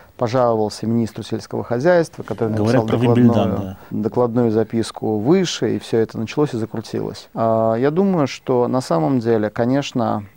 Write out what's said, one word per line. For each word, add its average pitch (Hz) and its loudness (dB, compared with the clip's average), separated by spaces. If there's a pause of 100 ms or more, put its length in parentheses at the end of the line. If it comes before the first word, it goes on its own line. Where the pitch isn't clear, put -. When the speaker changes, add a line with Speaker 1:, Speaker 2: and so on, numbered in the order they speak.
(160)
Speaker 1:
пожаловался 113 0
министру 113 -2
сельского 110 -8
хозяйства, 156 0
который 113 -4
Speaker 2:
Говорят 113 2
Speaker 1:
написал 110 0
Speaker 2:
про 123 2
Speaker 1:
докладную, 120 4
Speaker 2:
Вимбельдан, 110 2
да. 98 -8 (140)
Speaker 1:
докладную 113 0
записку 110 -2
выше, 131 0
и - -4
всё - -2
это 110 -2
началось 131 -2
и - -4
закрутилось. 107 -8
А, 113 2
я 127 2
думаю, 180 2
что 123 0
на 123 0
самом 147 0
деле, 110 0
конечно, 120 -2 (120)